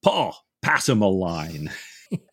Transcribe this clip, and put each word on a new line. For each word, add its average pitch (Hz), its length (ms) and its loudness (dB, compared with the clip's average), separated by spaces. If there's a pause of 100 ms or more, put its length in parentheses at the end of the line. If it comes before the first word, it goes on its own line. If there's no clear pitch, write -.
Paul, 185 340 2 (260)
pass 151 260 0
him 113 140 4
a 104 60 4
line. 82 600 -2 (400)
<laughs> - 220 -10